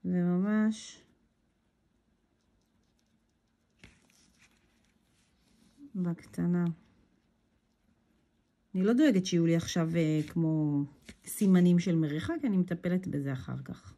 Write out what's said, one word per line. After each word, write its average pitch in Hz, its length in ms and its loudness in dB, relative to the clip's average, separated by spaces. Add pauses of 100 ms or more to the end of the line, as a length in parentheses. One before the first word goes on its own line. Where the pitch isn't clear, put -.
וממש 185 960 -2 (4000)
בקטנה. 175 720 -4 (2000)
אני 185 80 0
לא 214 100 2
דואגת 240 320 4
שיהיו 170 200 2
לי 165 100 4
עכשיו, 165 400 -2
אה, 156 320 2
כמו 156 560 0 (420)
סימנים 180 540 4
של 170 160 0
מריחה, 160 460 -2
כי 285 60 -2
אני 196 100 0
מטפלת 180 500 -2
בזה 139 260 -4
אחר 131 320 -10
כך. - 320 -16